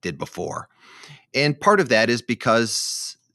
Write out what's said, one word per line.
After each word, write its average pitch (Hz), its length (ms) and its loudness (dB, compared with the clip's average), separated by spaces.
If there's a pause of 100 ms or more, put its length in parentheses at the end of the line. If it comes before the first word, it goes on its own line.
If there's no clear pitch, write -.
did 85 160 -8
before. 78 520 -10 (640)
And 147 260 0
part 208 220 4
of 135 80 0
that 113 200 4
is 117 120 0
because - 960 -2 (180)